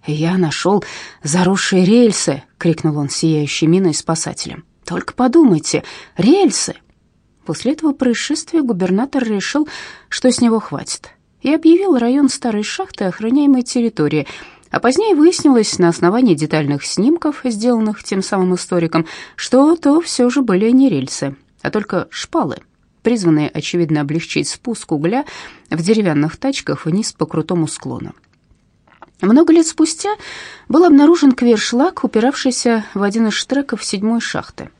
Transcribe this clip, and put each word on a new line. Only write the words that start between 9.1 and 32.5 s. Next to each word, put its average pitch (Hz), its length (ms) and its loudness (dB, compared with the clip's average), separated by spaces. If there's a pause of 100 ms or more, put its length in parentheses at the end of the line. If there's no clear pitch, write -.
решил, 220 420 -2 (440)
что - 200 0
с 240 120 0
него 226 180 2
хватит, - 480 -12 (320)
и 269 140 0
объявил 330 420 4
район 254 320 2
старой 214 340 -4
шахты - 420 -8
охраняемой 254 580 2
территорией, 156 640 -2 (440)
а - 100 -2
позднее 349 340 2
выяснилось 294 640 2
на 175 100 4
основании 185 460 2
детальных 143 500 -2
снимков, 294 600 -2
сделанных 220 600 -2
тем 196 180 -4
самым 185 340 0
историком, 165 500 -2 (280)
что 285 420 2
то 311 260 2
всё 247 260 0
же 269 140 0
были 214 260 2
не 262 220 4
рельсы, 139 460 -6 (260)
а 139 80 -4
только 196 400 -4
шпалы, - 480 -6 (440)
призванные, 170 460 0
очевидно, 156 540 -2
облегчить 147 460 -4
спуск - 440 -8
угля 180 320 -2 (460)
в 160 120 -4
деревянных 165 540 2
тачках - 480 -6
вниз 185 300 -2
по - 100 -4
крутому 160 420 -2
склону. - 460 -12 (1120)
Много 294 320 6
лет 330 120 4
спустя - 440 -2 (580)
был 311 160 4
обнаружен 294 480 6
квершлаг, 240 720 0
упиравшийся 233 880 0